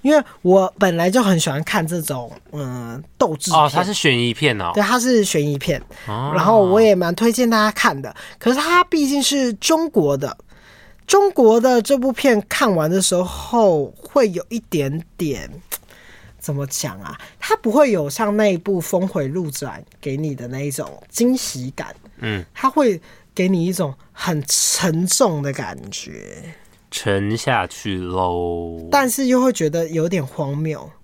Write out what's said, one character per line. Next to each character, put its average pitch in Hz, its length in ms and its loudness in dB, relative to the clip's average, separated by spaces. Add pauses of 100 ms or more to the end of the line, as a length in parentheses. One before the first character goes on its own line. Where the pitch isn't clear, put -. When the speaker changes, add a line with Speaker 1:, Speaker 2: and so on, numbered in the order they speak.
Speaker 1:
因 277 100 2
为 294 120 4 (180)
我 185 380 4
本 185 180 2
来 175 100 2
就 226 140 2
很 190 180 4
喜 156 120 -2
欢 147 120 -6
看 175 220 0
这 165 160 -6
种， 127 300 -8 (200)
嗯， 127 520 -8 (120)
斗 165 220 0
智 - 140 -6
片。 156 80 4
Speaker 2:
哦， 147 120 4
它 170 120 0
是 202 100 -4
悬 135 240 2
疑 120 160 0
片 123 260 0
哦。 87 140 -2
Speaker 1:
对， 208 80 2
它 226 180 2
是 233 240 4
悬 156 240 0
疑 143 120 -2
片， 143 200 -4 (280)
Speaker 2:
哦。 123 260 -6
Speaker 1:
然 - 100 0
后 208 220 6
我 202 160 4
也 208 140 6
蛮 175 180 0
推 226 180 2
荐 240 160 0
大 226 100 2
家 214 140 2
看 156 300 -2
的。 117 140 -14 (240)
可 233 120 2
是 262 80 0
它 349 260 2
毕 311 200 0
竟 277 160 0
是 262 340 0
中 330 360 0
国 147 260 2
的， - 180 -6 (680)
中 403 240 4
国 233 320 6
的 247 180 4
这 277 160 2
部 254 160 0
片 233 380 2
看 220 260 0
完 156 140 2
的 190 100 2
时 185 140 0
候 180 840 2
会 233 340 2
有 170 180 -8
一 233 120 -8
点 147 420 -4 (120)
点， 120 340 -6 (880)
怎 151 140 -8
么 139 140 -6
讲 101 320 -8
啊？ - 180 -14 (220)
它 - 180 0
不 220 140 -2
会 269 200 6
有 151 180 0
像 208 260 -2
那 208 180 2
一 170 40 -2
部 185 240 -2
《峰 185 260 -2
回 147 220 -2
路 160 200 -4
转》 127 300 -10 (220)
给 135 160 -6
你 151 180 -4
的 123 140 -14
那 131 100 -8
一 143 100 -4
种 - 400 -10
惊 247 280 2
喜 131 360 -8
感， - 220 -12 (220)
Speaker 2:
嗯。 104 260 -4 (100)
Speaker 1:
它 - 160 -2
会 240 320 0 (320)
给 185 140 0
你 175 180 0
一 185 60 -2
种 165 220 -4 (180)
很 156 340 -4
沉 175 640 0
重 175 340 0
的 139 120 -6
感 - 240 -10 (120)
觉。 - 540 -14 (480)
Speaker 2:
沉 101 460 -2
下 113 280 0
去 98 320 -8
喽。 87 960 -4
Speaker 1:
但 269 180 2
是 262 180 -2
又 247 140 4
会 262 120 2
觉 156 160 -2
得 165 180 -2
有 160 200 -2
点 170 180 -2
荒 139 320 -6
谬 156 320 -6 (140)